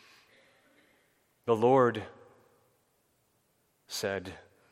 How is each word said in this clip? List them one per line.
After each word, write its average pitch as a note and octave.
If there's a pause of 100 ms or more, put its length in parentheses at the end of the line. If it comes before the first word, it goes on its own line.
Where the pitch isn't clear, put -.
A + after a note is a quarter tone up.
(1500)
"The A#2
Lord A#2+ (1800)
said," F#2+ (380)